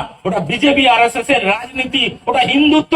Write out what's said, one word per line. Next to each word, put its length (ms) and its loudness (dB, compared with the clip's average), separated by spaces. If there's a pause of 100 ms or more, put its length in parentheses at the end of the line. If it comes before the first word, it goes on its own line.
(240)
ওটা 160 -2
বিজেপি 480 0
আর 140 4
এস 140 0
এস 140 -4
এর 160 0
রাজনীতি, 580 -4 (220)
ওটা 140 0
হিন্দুত্ব 560 2